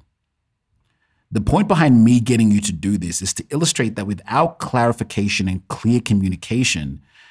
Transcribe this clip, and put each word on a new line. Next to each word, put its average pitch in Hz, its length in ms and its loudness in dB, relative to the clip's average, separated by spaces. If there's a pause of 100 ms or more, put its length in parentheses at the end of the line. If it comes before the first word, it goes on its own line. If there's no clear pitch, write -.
(1300)
The 107 100 -2
point 170 260 2
behind 151 360 6
me 120 160 6
getting 117 300 2
you 104 120 4
to 101 120 -4
do 98 240 -2
this 85 240 -6
is 92 140 -4
to - 160 -10
illustrate 139 440 -2
that 101 120 -6
without 127 500 -2
clarification 110 880 -2
and 92 200 -6
clear 120 320 0
communication, 95 1040 -2 (280)